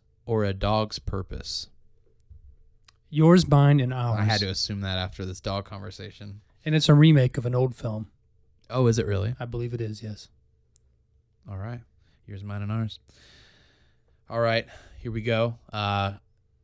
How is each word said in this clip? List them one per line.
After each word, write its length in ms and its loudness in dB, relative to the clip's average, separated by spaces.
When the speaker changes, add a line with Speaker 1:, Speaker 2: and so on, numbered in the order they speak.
Speaker 1:
or 180 0
A 80 -2
Dog's 460 -2
Purpose? 720 -10
Speaker 2:
Yours, 380 6
Mine, 320 6
and 120 -2
Ours. 280 -2
Speaker 1:
I 40 0
had 160 2
to 80 -2
assume 340 -6
that 160 -4
after 260 -8
this 160 -10
dog 240 -6
conversation. 760 -16
Speaker 2:
And 100 0
it's 140 4
a 60 8
remake 440 6
of 80 -4
an 80 -2
old 200 0
film. 340 -8
Speaker 1:
Oh, 160 0
is 120 4
it 80 -2
really? 320 -2
Speaker 2:
I 60 -10
believe 300 -8
it 60 -6
is, 220 -8
yes. 260 -14
Speaker 1:
All 100 -10
right. 220 -10
Yours, 180 -14
Mine, 180 -8
and 100 -4
Ours. 260 -4
All 100 -2
right, 260 0
here 140 -10
we 100 -6
go. 360 0
Uh, 420 -2